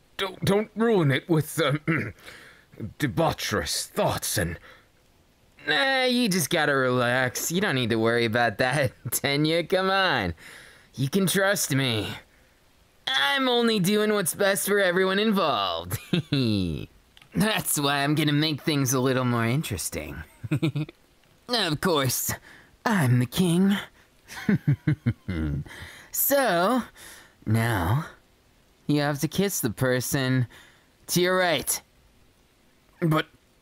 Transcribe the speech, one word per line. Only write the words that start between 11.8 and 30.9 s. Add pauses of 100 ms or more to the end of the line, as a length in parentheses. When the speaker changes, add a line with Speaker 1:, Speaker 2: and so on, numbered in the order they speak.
Speaker 2:
I'm
only
doing
what's
best
for
everyone
involved. (140)
<laughs> (460)
That's
why
I'm
gonna
make
things
a
little
more
interesting. (340)
<laughs> (600)
Of
course, (520)
I'm
the
king. (720)
<laughs> (500)
So, (640)
now, (800)
you
have
to
kiss
the
person (600)